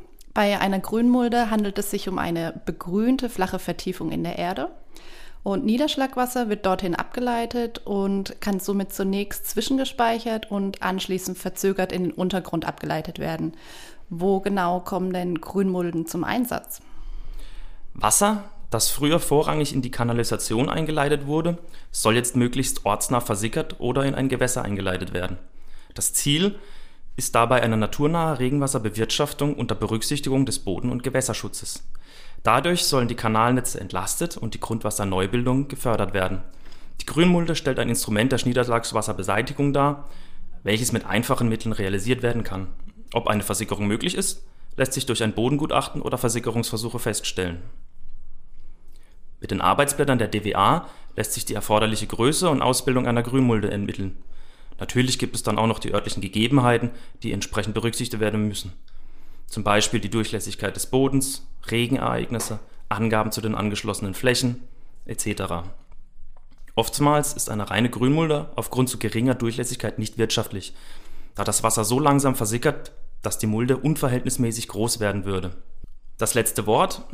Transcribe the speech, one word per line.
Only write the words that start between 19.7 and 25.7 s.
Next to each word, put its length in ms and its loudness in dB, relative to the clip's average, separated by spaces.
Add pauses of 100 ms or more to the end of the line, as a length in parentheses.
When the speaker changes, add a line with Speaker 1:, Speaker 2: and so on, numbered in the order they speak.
Speaker 2:
in 80 2
die 80 -6
Kanalisation 800 2
eingeleitet 560 0
wurde, 320 0 (320)
soll 240 4
jetzt 220 2
möglichst 500 2
ortsnah 340 2
versickert 600 -2
oder 260 2
in 80 0
ein 160 0
Gewässer 320 2
eingeleitet 500 -2
werden. 240 -2 (560)